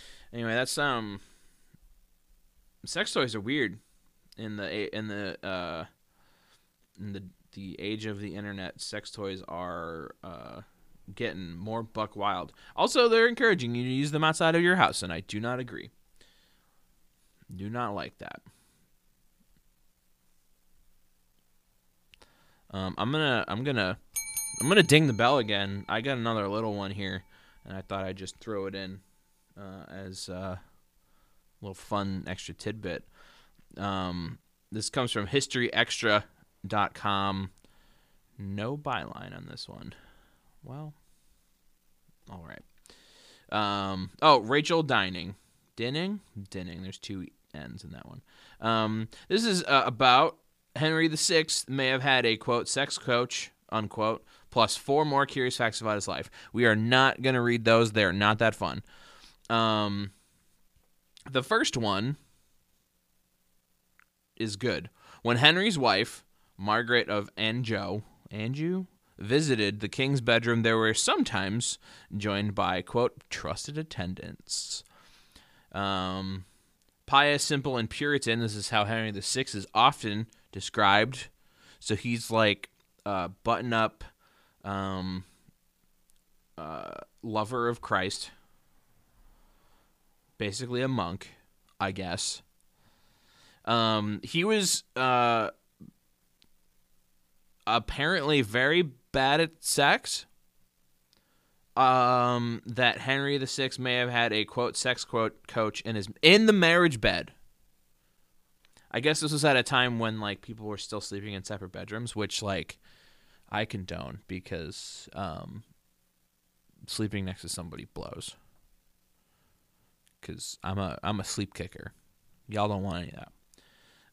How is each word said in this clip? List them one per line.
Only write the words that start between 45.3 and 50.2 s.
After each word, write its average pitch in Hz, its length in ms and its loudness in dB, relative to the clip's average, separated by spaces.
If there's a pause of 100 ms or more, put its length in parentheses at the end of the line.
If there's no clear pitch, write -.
Dinning? 165 440 -4 (300)
Dinning. 90 320 -10
There's 95 160 -12
two 95 300 -10 (260)
N's 67 300 -14
in 76 80 -16
that - 140 -16
one. - 140 -18 (400)
Um, 110 480 0 (200)
this 220 160 2
is, 190 200 2
uh, 135 220 4
about 127 500 6 (400)